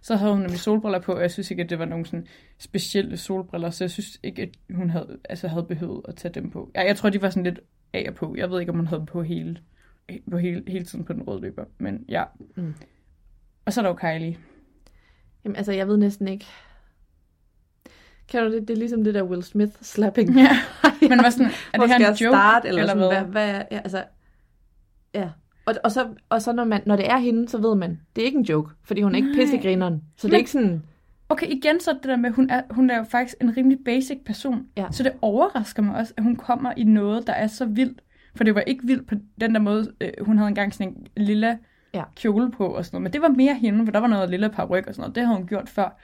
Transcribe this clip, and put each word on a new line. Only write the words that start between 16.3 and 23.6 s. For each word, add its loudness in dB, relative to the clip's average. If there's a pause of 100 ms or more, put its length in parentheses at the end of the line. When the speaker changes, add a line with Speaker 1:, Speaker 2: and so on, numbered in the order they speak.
Speaker 2:
Kan 0
du 0
det? -4
Det -2
er -2
ligesom 0
det 2
der 0
Will -4
Smith 0
slapping. 2
Speaker 1:
Ja, 10 (520)
Speaker 2:
<laughs> 8
Speaker 1:
men 6
var 8
sådan, 2 (260)
er 0
Speaker 2:
Hvor 6
Speaker 1:
det 4
her 6
Speaker 2:
skal 8
Speaker 1:
en 6
Speaker 2:
jeg -4
Speaker 1:
joke, 6
Speaker 2:
starte, 6
eller 0
Speaker 1:
eller 2
Speaker 2:
sådan, 4
Speaker 1:
hvad? 0
Speaker 2:
hvad, -2
hvad, -6